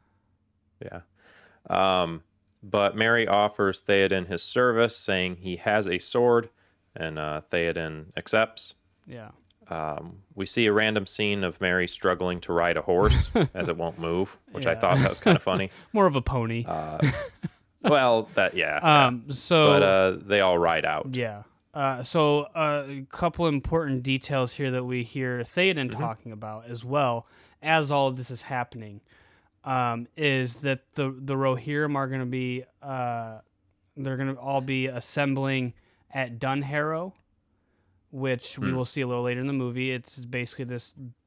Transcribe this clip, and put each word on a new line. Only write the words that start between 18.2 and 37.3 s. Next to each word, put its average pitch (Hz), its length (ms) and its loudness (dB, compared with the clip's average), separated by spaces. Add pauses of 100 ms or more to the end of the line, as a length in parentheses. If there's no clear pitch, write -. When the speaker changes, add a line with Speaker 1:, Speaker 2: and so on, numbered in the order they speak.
Speaker 1:
that, 95 240 2
yeah, 73 240 0
yeah. 151 260 8
Speaker 2:
Um, 123 240 -2
so 151 360 4
Speaker 1:
But, 143 160 8
uh, 95 280 6 (140)
they 101 160 4
all 92 160 6
ride 82 280 2
out. 78 300 -4
Speaker 2:
Yeah. 107 280 -6 (280)
Uh, 135 300 -4
so, 147 540 0
uh, 147 340 0
a 139 200 -10
couple 170 380 -2
important 143 540 0
details 131 520 -2
here 135 180 -4
that 127 120 -2
we 123 200 -4
hear 123 380 -6
Theoden 160 500 0
Speaker 1:
Mm-hmm. 110 100 -8
Speaker 2:
talking 113 300 -8
about 107 360 -14
as 117 160 -12
well, 123 440 0 (340)
as 156 300 2
all 139 160 2
of 127 100 -2
this 127 140 -12
is 120 100 -12
happening, 113 600 -10 (640)
um, 120 420 -2 (100)
is 131 440 -2
that 139 180 -2 (160)
the, 135 200 -2
the 135 200 -6
Rohirrim 135 600 0
are 135 120 -2
gonna 131 180 -4
be, 127 380 -4 (180)
uh, 120 560 -6 (580)
they're 135 220 -6
gonna 135 160 -4
all 135 280 -2
be 131 260 -2
assembling 135 840 -2 (380)
at 120 280 -6
Dunharrow, 147 720 -4 (1000)